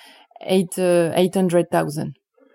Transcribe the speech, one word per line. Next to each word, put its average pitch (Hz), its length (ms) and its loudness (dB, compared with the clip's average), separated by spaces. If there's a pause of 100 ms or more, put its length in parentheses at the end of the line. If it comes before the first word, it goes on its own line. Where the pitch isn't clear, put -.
(420)
Eight, 185 360 0
uh, 175 360 2
eight 180 200 0
hundred 175 360 0
thousand. 151 480 -4 (360)